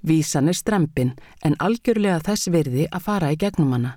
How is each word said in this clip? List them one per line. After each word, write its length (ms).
Vísan 480
er 40
strembin, 580
en 160
algjörlega 680
þess 260
virði 400
að 140
fara 260
í 80
gegnum 320
hana. 240